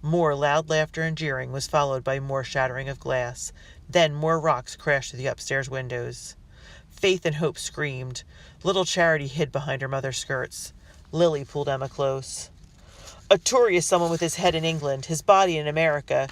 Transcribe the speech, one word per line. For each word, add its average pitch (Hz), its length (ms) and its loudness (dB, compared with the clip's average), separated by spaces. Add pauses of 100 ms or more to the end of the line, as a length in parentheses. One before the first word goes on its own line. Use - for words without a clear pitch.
More 156 300 2
loud 147 340 2
laughter 156 360 0
and 160 120 -2
jeering 135 360 -6
was 131 160 -6
followed 139 360 0
by 135 160 -2
more 135 240 -4
shattering 131 460 -4
of 135 100 -8
glass. 123 540 -4 (340)
Then 156 280 4
more 160 240 2
rocks 147 360 0
crashed 139 360 -2
through 123 80 -12
the 131 80 -4
upstairs 135 420 -4
windows. 123 640 -8 (540)
Faith 185 340 0
and 160 120 0
Hope 151 240 -2
screamed. 131 640 -8 (400)
Little 180 220 2
Charity 165 420 2
hid 139 240 -2
behind 139 320 -4
her 135 40 -6
mother's 135 300 -4
skirts. - 560 -6 (380)
Lily 156 340 2
pulled 143 240 -4
Emma 135 180 -2
close. 135 640 -4 (800)
A 196 80 8
Tory 233 400 4
is 165 80 2
someone 175 240 2
with 165 120 0
his 165 140 -2
head 175 200 2
in 160 100 -2
England, 147 400 -2
his 160 160 -4
body 190 360 6
in 151 100 -2
America 147 640 0